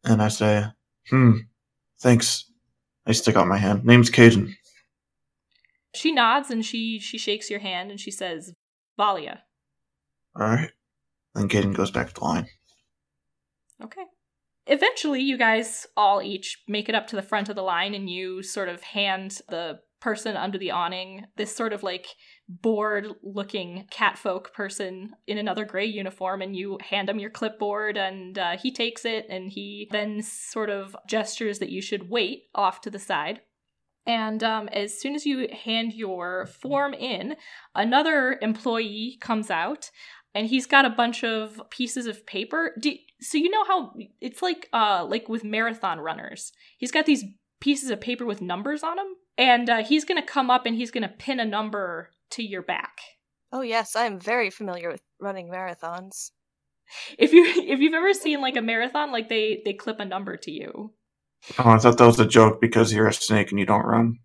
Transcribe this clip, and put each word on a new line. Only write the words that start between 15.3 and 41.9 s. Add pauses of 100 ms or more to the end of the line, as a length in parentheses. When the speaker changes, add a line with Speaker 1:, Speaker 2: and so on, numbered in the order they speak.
Speaker 2:
guys (100)
all
each
make
it
up
to
the
front
of
the
line
and
you
sort
of
hand
the (200)
person
under
the
awning, (100)
this
sort
of,
like, (420)
bored-looking
catfolk
person (140)
in
another
gray
uniform,
and
you (100)
hand
him
your
clipboard,
and,
uh,
he
takes
it,
and
he
then
sort
of (140)
gestures
that
you
should
wait (100)
off
to
the
side. (680)
And,
um,
as
soon
as
you
hand
your
form
in, (380)
another
employee
comes
out, (420)
and
he's
got
a
bunch
of (100)
pieces